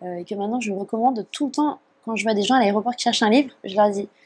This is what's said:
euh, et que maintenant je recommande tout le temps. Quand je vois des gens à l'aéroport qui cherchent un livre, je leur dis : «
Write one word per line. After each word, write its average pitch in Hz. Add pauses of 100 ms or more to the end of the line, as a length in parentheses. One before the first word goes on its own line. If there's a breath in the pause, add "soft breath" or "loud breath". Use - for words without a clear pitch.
euh, 180
et 175
que 208
maintenant 208
je 214
recommande 220
tout 294
le 247
temps. 294 (260)
Quand 226
je 196
vois 220
des 208
gens 240
à 262
l'aéroport 214
qui -
cherchent 240
un 214
livre, 262 (120)
je -
leur -
dis : « 101 (160 soft breath)